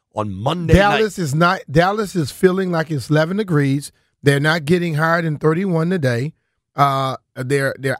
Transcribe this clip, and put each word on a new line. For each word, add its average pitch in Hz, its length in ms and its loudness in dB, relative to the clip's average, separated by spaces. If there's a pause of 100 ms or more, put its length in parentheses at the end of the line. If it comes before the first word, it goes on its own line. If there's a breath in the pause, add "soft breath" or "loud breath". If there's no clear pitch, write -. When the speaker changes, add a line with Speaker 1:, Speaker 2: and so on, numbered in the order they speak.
(140)
Speaker 1:
on 104 200 -4
Monday 156 400 -2
Speaker 2:
Dallas 202 440 4
Speaker 1:
night. 190 60 -4
Speaker 2:
is 135 120 -2
not. 175 260 2 (100)
Dallas 185 440 0
is 156 160 -2
feeling 185 400 0
like 165 200 -2
it's 139 180 -4
eleven 156 280 2
degrees. 147 560 0 (280)
They're 143 200 2
not 156 240 0
getting 170 300 0
higher 165 260 0
than 160 160 -2
thirty-one 165 520 0
today. 135 440 -2 (420)
Uh, 135 400 0 (200)
they're, 135 440 -2
they're 135 200 -4